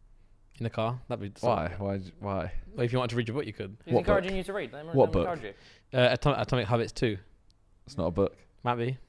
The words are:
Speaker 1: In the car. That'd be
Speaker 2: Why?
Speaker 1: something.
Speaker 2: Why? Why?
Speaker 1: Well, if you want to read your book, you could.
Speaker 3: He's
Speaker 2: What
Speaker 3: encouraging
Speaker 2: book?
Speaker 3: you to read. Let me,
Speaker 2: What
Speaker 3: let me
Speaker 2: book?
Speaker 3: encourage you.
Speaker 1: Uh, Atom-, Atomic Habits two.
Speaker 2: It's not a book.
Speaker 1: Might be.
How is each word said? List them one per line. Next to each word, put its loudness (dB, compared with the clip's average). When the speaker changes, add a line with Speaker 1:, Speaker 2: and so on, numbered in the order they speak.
Speaker 1:
In -4
the -2
car. -2
That'd -6
be -10
Speaker 2:
Why? 2
Speaker 1:
something. -6
Speaker 2:
Why? -2
Why? -4
Speaker 1:
Well, -2
if -2
you 0
want 0
to -6
read -2
your -6
book, -4
you -8
could. -10
Speaker 3:
He's -2
Speaker 2:
What 4
Speaker 3:
encouraging 4
Speaker 2:
book? -2
Speaker 3:
you -2
to -8
read. -6
Let -14
me, -10
Speaker 2:
What -2
Speaker 3:
let 8
me -2
Speaker 2:
book? 0
Speaker 3:
encourage -10
you. 0
Speaker 1:
Uh, 6
Atom-, 2
Atomic 0
Habits 0
two. 0
Speaker 2:
It's -18
not 0
a 2
book. 2
Speaker 1:
Might 0
be. -2